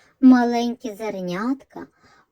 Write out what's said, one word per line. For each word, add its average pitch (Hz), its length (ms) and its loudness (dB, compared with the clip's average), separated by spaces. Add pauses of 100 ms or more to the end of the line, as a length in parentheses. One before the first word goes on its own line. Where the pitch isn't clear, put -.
(220)
Маленькі 240 760 2
зернятка 202 920 -8 (440)